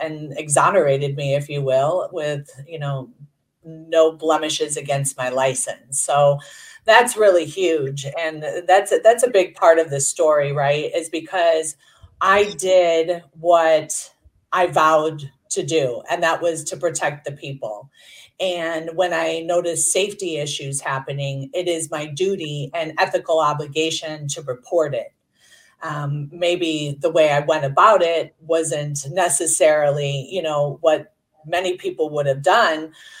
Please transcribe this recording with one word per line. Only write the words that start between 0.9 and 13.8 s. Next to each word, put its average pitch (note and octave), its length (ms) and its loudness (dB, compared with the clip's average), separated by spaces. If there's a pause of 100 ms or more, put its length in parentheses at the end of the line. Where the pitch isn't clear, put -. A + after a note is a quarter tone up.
me, C#3 180 -2
if C#3+ 160 -4
you C#3+ 100 -4
will, C#3 520 0
with, D3 360 -6 (180)
you E3 120 -12
know, C#3 320 -6 (520)
no D#3+ 500 2
blemishes D#3 640 0
against C#3 420 -4
my B2+ 100 -4
license. C3 720 -2
So C#3+ 380 4 (460)
that's A#3 320 4
really F#3+ 280 4
huge. C#3+ 640 -2 (120)
And D#3+ 240 -6 (240)
that's G3 260 4
a, - 80 2
that's A#3+ 240 6
a - 60 2
big F#3+ 240 2
part E3 240 6
of D#3+ 120 2
this C#3 180 -2
story, D3 440 2
right? D3 420 0
Is D#3+ 160 -4
because E3 680 0 (440)
I G3+ 360 0
did E3+ 640 0 (100)
what D#3+ 800 0 (400)